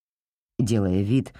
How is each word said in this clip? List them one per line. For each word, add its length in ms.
Делая 420
вид, 380